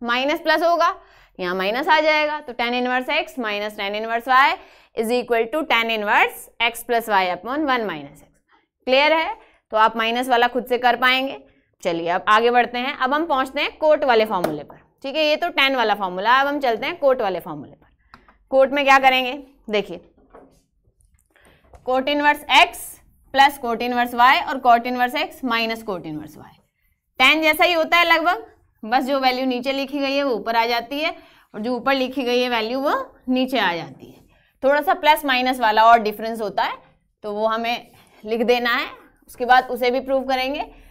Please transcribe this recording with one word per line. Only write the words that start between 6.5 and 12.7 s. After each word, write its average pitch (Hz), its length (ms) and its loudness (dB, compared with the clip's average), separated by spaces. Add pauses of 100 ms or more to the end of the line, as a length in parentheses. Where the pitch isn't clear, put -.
X 233 220 -4
plus 233 260 -2
Y 190 200 2
upon 233 360 -6
one 240 220 -2
minus 143 300 -12
X। - 100 -20 (580)
क्लियर 277 260 4
है? 330 220 -2 (380)
तो 214 60 0
आप 220 180 4
माइनस 233 320 -2
वाला 240 200 4
खुद 240 180 -6
से 240 120 -2
कर 240 200 2
पाएंगे। 262 440 0 (400)
चलिए 170 280 -4
अब - 180 -2
आगे 226 220 4
बढ़ते 240 280 0